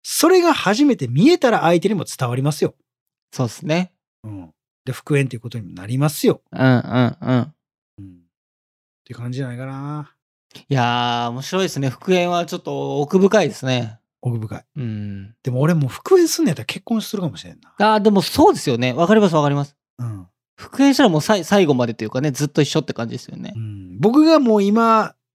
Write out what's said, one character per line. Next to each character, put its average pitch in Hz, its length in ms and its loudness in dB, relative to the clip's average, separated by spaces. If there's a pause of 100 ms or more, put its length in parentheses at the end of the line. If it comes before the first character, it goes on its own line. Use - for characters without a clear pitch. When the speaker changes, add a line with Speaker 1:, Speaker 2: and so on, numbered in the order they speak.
Speaker 1:
そ - 260 0
れ 370 140 4
が 339 100 2
初 214 320 0
め 277 120 2
て 131 100 -6
見 143 240 4
え 349 80 4
た 247 120 2
ら 196 100 0
相 170 200 2
手 - 80 -2
に 220 60 -2
も 185 100 -4
伝 - 240 -6
わ 120 60 -4
り 131 80 -4
ま 147 100 0
す - 120 -2
よ。 - 100 -4 (580)
Speaker 2:
そ 131 120 -4
う - 20 -4
っ - 20 -4
す - 180 -12
ね。 175 260 -4 (300)
Speaker 1:
う 110 60 -18
ん。 92 220 -16 (340)
で、 131 80 -8
復 - 260 -2
縁 139 60 2
っ 127 40 -6
て 113 80 -10
い - 20 -10
う - 20 -12
こ 117 100 -14
と 120 80 -12
に 101 80 -14
も 87 60 -18
な 87 140 -16
り 123 120 -4
ま 147 120 2
す - 160 -4
よ。 - 160 0 (100)
Speaker 2:
う - 40 -14
ん、 - 40 -4
う - 40 2
ん、 123 560 2
う 123 120 -4
ん。 127 220 -2 (440)
Speaker 1:
う 101 40 -18
ん。 98 40 -18
っ - 20 -20 (960)
て 120 100 -18
感 123 180 -12
じ 123 60 -8
じ 139 60 -6
ゃ 127 40 -10
な 123 60 -12
い 120 40 -14
か 131 80 -12
な。 143 460 -12 (560)
Speaker 2:
い - 40 -2
や 120 560 0
ー、 - 20 -6
面 123 120 -10
白 185 180 -4
い 190 40 0
で 175 40 -4
す 143 120 -6
ね。 135 100 -2
復 - 240 -2
縁 175 160 0
は 175 160 -2
ち 175 80 -10
ょ 170 40 -8
っ 156 40 -14
と 139 380 -6
奥 147 180 0
深 196 240 4
い 147 60 0
で 113 60 -8
す - 120 -10
ね。 120 320 -2 (240)
Speaker 1:
奥 117 160 -4
深 107 200 -10
い。 - 60 -20 (120)
Speaker 2:
う 143 60 -8
ん。 104 600 -10
Speaker 1:
で 131 80 -6
も 123 100 -2
俺 160 140 2
も 147 120 0
う - 20 -4
復 - 300 2
縁 339 100 4
す - 120 -4
ん 330 40 2
の 254 60 2
や 147 40 -2
っ - 20 -8
た 117 60 -12
ら - 40 -12
結 - 180 -12
婚 226 180 -4
す - 120 -12
る 196 80 -6
か 165 60 -4
も - 80 -10
し - 80 -18
れ 85 80 -18
ん - 80 -20
な。 214 340 0
Speaker 2:
あ - 20 2
ー、 208 60 0
で 214 80 6
も 196 120 4
そ 330 280 4
う 311 40 2
で 175 60 -6
す 151 100 -4
よ 117 80 0
ね。 127 140 0
わ 156 140 2
か 202 80 4
り 220 60 6
ま 202 80 4
す、 160 60 0
わ 156 80 4
か 143 60 2
り 143 60 0
ま 143 100 -2
す。 - 120 -18 (220)
Speaker 1:
う 120 60 -8
ん。 101 220 -12 (300)
Speaker 2:
復 - 260 -4
縁 277 120 6
し - 20 -2
た 311 60 4
ら 240 80 6
も 156 80 2
う - 20 2
さ 214 160 0
い-、 170 80 -4
最 196 220 4
後 143 80 4
ま 123 120 0
で 117 60 -6
と 110 120 -8
い - 20 -6
う 104 40 -8
か 131 120 -4
ね、 151 80 0
ず 143 160 -2
っ - 20 -4
と 151 140 0
一 143 40 2
緒 160 140 -2
っ - 40 -10
て - 100 -8
感 117 140 -8
じ 113 40 -10
で 123 60 -10
す - 80 -16
よ - 100 -18
ね。 123 180 -14
Speaker 1:
う 117 40 -10
ん。 101 420 -12
僕 240 240 4
が 320 140 6
も 233 180 4
う 202 60 2
今、 220 520 2 (200)